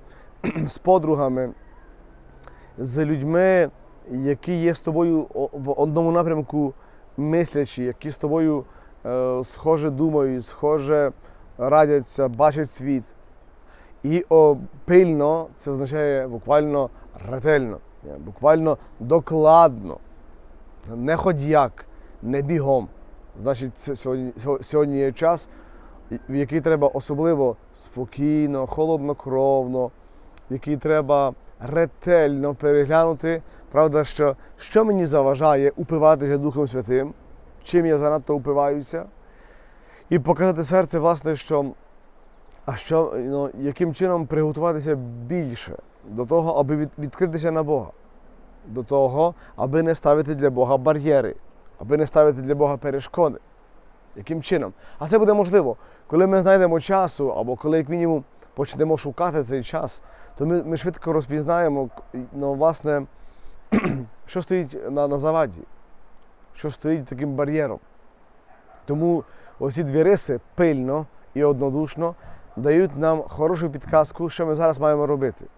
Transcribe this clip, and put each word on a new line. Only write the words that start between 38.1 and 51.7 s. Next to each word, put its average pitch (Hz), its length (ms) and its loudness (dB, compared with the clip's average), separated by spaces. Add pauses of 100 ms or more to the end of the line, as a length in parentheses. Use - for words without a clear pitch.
упиваюся, 143 720 -2 (1040)
і 170 100 4
показати 165 440 2
серце, 165 360 2
власне, 156 360 0
що, 143 300 -2 (1000)
а 131 100 -6
що, 160 400 0
ну, 135 340 -4 (100)
яким 143 340 -2
чином 175 340 0
приготуватися 151 680 -2 (320)
більше 139 500 -6 (300)
до 110 180 -6
того, 160 340 0
аби 143 160 0
від-, 147 240 -6
відкритися 160 520 -4
на 160 120 -2
Бога. 143 280 -4 (760)
До 117 180 -8
того, 139 520 2 (200)
аби 139 280 0
не 165 120 2
ставити 151 400 0
для 139 140 2
Бога 127 280 2
бар'єри, 139 580 2 (440)